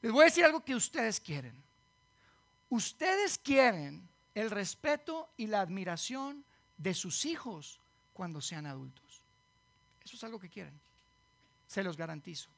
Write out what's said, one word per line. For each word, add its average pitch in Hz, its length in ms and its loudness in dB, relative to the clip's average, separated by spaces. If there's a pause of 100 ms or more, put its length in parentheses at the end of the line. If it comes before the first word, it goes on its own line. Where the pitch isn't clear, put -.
Les 226 100 -2
voy 269 120 8
a - 20 12
decir 339 180 6
algo 311 160 8
que 262 160 -4
ustedes 226 460 0
quieren. 131 340 -8 (1120)
Ustedes 370 680 2
quieren 185 680 4 (300)
el 214 160 -2
respeto 294 880 -4
y 220 100 -4
la 214 140 2
admiración 196 800 -6 (340)
de 175 160 -2
sus - 300 -4
hijos 240 560 -8 (320)
cuando 170 300 -10
sean 151 240 -8
adultos. 135 560 -14 (840)
Eso - 140 -18
es - 80 -12
algo 226 120 -12
que 185 120 -16
quieren. 151 280 -16 (880)
Se - 160 -4
los 180 140 -2
garantizo. 160 640 -10